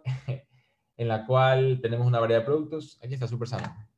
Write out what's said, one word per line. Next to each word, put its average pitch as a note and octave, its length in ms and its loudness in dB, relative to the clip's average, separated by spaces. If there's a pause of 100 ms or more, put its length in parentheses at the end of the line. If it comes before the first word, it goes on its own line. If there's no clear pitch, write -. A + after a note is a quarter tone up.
<laughs> C3 420 -6 (500)
en A#2 100 -2
la A2 180 -2
cual C3 560 4
tenemos A#2+ 240 0
una A#2+ 140 4
variedad A2+ 220 4
de A2+ 40 -8
productos. D3+ 580 -4
Aquí B2+ 100 -10
está B2 140 -4
Supersano. A#2 460 -6 (240)